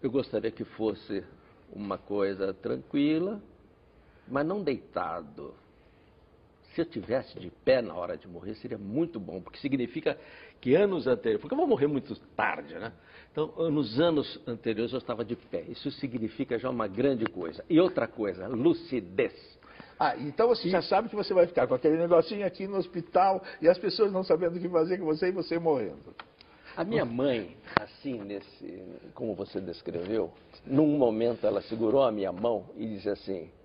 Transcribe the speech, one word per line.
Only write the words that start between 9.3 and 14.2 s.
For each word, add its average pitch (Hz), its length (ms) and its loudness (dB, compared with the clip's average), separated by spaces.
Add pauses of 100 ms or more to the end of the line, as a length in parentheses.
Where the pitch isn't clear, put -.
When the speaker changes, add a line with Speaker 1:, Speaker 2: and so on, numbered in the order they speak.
Speaker 1:
porque - 180 -18
significa 139 600 -2 (400)
que 127 160 4
anos 180 320 4
anteriores, 113 340 2
porque 156 120 -6
eu 269 40 0
vou 330 100 2
morrer 147 200 4
muito 143 260 -2 (220)
tarde, - 400 -2
né? 104 160 -8 (400)
Então, 156 160 -2 (240)
nos 127 280 0
anos 160 460 2